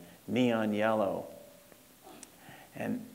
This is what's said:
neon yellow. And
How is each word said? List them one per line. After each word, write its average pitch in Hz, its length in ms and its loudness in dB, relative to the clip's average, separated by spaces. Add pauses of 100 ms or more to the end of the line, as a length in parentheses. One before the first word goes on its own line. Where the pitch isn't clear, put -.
(280)
neon 113 460 4
yellow. 104 540 2 (1500)
And 110 400 -4